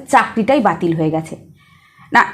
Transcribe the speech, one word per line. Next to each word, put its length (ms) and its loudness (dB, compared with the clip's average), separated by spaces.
চাকরিটাই 520 2
বাতিল 320 0
হয়ে 180 -2
গেছে। 240 -8
না, 100 4